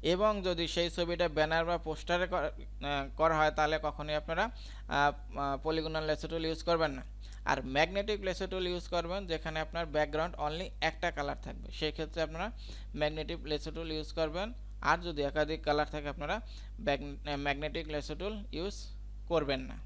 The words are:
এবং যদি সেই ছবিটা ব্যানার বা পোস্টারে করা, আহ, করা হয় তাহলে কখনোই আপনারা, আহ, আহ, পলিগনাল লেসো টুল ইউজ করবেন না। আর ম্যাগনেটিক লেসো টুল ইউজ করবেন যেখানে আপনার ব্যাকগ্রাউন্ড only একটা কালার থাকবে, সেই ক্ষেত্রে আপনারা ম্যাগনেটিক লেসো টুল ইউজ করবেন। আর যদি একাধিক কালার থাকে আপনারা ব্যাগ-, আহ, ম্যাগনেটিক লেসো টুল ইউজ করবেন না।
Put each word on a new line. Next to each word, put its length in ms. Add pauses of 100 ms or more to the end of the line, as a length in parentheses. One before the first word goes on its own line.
এবং 420
যদি 240
সেই 220
ছবিটা 380
ব্যানার 380
বা 120
পোস্টারে 500
করা, 200
আহ, 680
করা 220
হয় 140
তাহলে 320
কখনোই 320
আপনারা, 280
আহ, 960
আহ, 240
পলিগনাল 400
লেসো 240
টুল 180
ইউজ 180
করবেন 280
না। 120 (420)
আর 200
ম্যাগনেটিক 560
লেসো 260
টুল 200
ইউজ 200
করবেন 400
যেখানে 320
আপনার 260
ব্যাকগ্রাউন্ড 500
only 340 (120)
একটা 300
কালার 320
থাকবে, 280
সেই 200
ক্ষেত্রে 300
আপনারা 300 (440)
ম্যাগনেটিক 500
লেসো 260
টুল 200
ইউজ 220
করবেন। 400 (280)
আর 160
যদি 240
একাধিক 420
কালার 280
থাকে 180
আপনারা 320 (380)
ব্যাগ-, 500
আহ, 80
ম্যাগনেটিক 500
লেসো 280
টুল 360
ইউজ 240 (520)
করবেন 320
না। 260